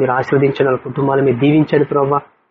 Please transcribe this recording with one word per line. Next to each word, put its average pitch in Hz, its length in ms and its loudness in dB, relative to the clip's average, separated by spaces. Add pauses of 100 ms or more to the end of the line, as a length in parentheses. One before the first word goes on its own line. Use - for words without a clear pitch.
మీరు 127 180 0
ఆశీర్వదించండి, 139 500 0
వాళ్ళ 127 180 0
కుటుంబాలను 139 400 -2
మీరు 123 160 0
దీవించండి 147 480 2
ప్రభావ. 143 280 0 (320)